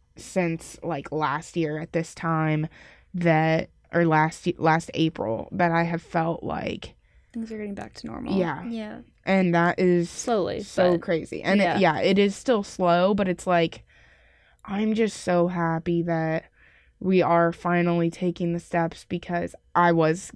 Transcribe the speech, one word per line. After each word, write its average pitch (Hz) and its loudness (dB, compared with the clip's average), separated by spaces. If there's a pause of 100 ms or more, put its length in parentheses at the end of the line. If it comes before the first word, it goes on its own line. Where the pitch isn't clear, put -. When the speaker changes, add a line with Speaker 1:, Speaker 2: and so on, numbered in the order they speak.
(160)
Speaker 1:
since, - -4
like, 147 -6
last 151 -4
year 156 -2
at 165 -12
this 165 -4
time 156 0 (460)
that, 160 2 (220)
or 170 2
last 156 2
y-, 170 0
last 160 0
April, 156 -2
that 175 0
I 170 2
have 170 -4
felt 165 -4
like - -8 (380)
Speaker 2:
Things 226 -10
are 220 -12
getting 208 -10
back 202 -12
to - -16
normal. - -4
Speaker 1:
Yeah. 170 -2
Speaker 3:
Yeah. 220 -10 (260)
Speaker 1:
And 185 4
that 170 2
is 175 2
Speaker 2:
Slowly, - -2
Speaker 1:
so 180 2
Speaker 2:
but 170 0
Speaker 1:
crazy. 165 -4
And 196 2
it, - 4
Speaker 2:
yeah. 170 2
Speaker 1:
yeah, 175 4
it 190 4
is 202 2
still 226 0
slow, 180 2
but 196 0
it's 180 -4
like, 170 2 (840)
I'm 214 -2
just 214 -2
so 175 2
happy 170 -2
that 160 -2 (540)
we 185 2
are 170 4
finally 175 2
taking 170 -4
the 170 -4
steps, 165 -4
because 175 -6 (200)
I 175 6
was 165 2